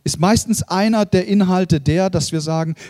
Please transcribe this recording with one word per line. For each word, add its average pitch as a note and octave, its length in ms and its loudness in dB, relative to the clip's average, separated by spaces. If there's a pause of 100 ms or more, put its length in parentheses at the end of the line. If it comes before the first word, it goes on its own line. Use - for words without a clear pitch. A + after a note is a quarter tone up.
ist C#3+ 160 -4
meistens G#3+ 420 2
einer G#3 420 0
der F#3 220 0
Inhalte F#3 540 2
der, E3+ 280 0
dass E3+ 220 -4
wir D#3+ 80 -2
sagen, D#3+ 360 -4 (140)